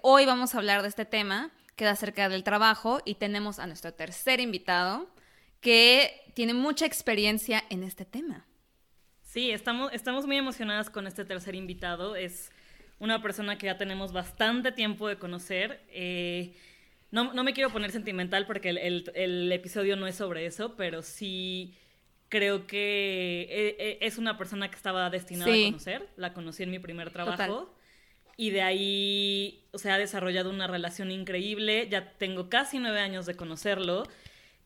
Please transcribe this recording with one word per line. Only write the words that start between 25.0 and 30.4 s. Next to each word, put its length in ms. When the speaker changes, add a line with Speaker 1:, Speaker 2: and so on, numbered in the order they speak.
Speaker 2:
destinada 420
Speaker 1:
Sí. 120
Speaker 2:
a 60
conocer. 460
La 160
conocí 300
en 80
mi 80
primer 320
Speaker 1:
Total. 240
Speaker 2:
trabajo. 400
Y 140
de 120
ahí, 1120
o 60
sea, 160
ha 40
desarrollado 520